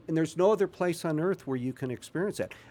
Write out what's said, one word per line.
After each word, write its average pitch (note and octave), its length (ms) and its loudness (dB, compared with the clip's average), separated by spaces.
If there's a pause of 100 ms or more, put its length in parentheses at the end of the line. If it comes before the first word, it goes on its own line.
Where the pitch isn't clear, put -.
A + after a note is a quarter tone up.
and D#3+ 80 -2
there's D#3+ 220 0
no F#3 140 6
other G3 160 4
place F3+ 360 -2
on D#3 160 0
earth F3+ 280 -2
where C3+ 100 -2
you B2+ 160 -4
can B2+ 160 -6
experience E3 480 -4
that. - 160 -4 (180)